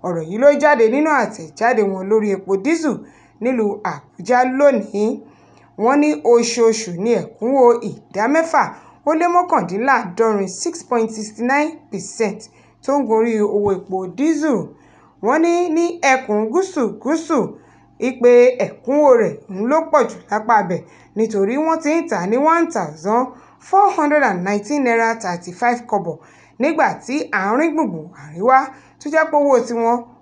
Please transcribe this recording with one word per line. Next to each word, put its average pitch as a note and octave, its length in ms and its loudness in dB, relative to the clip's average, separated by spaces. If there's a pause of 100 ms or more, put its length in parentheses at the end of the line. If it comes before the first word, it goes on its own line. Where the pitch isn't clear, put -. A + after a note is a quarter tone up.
Ọ̀rọ̀ F3 200 -4
yìí F3 140 -6
ló C4 100 6 (120)
jáde C4 300 4
nínú D4 200 2
àtẹ̀jáde A3 720 -2
wọn F#3+ 240 -4
lórí G#3 240 2
epo F#3+ 260 -2
dísù D4+ 340 -2 (500)
nílùú A3+ 420 -2
Àbújá F#3 560 -4 (180)
lónìí. A#3 480 2 (720)
Wọ́n B3 220 2
ní D4 100 2 (140)
oṣooṣù A#3 680 2 (120)
ní A#3 100 0
ẹ̀kúnwó B3 500 -2 (180)
ìdá F#3+ 460 -8
mẹ́fà D#4 360 0 (420)
ó D4 80 0
lé E4 140 0
mọ́kàndínláàádọ́rin, A3+ 1200 0
six - 360 -10
point A3+ 260 -2
sixty-nine B3 600 -4 (220)
percent, G3+ 480 -6 (440)
tó C4+ 160 -2
ń C4 80 -2
gorí A3+ 340 2
owó G3+ 320 0
epo F#3 240 -6 (100)
dísù. D4 460 0 (680)
Wọ́n C4 180 2
ní E4+ 120 2 (160)
ní E4 160 0 (160)
ẹkùn A3 480 0
gúúsù D#4 340 -2 (160)
gúúsù, D#4+ 400 -2 (600)
ìpè B3 320 2 (260)
ẹ̀kúnwó C#4 520 0 (120)
rẹ̀ E3 120 0 (160)
ń F#3 80 -10 (120)
ló D4+ 80 4 (140)
pọ̀ D4 180 4
jù - 80 -16 (120)
lápá G#3+ 280 0
abẹ̀, F3 240 0 (340)
nítorí G#3+ 420 0
wọ́n D#4+ 240 0
ti D4 120 -2
ń E4 160 0
tà G3 160 -2
ní A3 120 0
one E4 360 2
thousand F3+ 520 -2 (340)
four G4 340 2
hundred D4 300 2
and G3 200 0
nineteen G#3 400 -2
naira A3+ 260 2 (120)
thirty-five F#3 640 -4
kobo, F3 280 -4 (460)
nígbà C#4+ 280 2 (180)
tí C4 100 -6 (160)
àárín A3+ 420 0
gbùngbùn F3+ 340 -4 (100)
àríwá, F3 400 0 (420)
tó - 100 -18
jẹ́ D#4+ 200 0
pé D4+ 80 0
owó C#4+ 220 4
tiwọn A#3 380 -2 (240)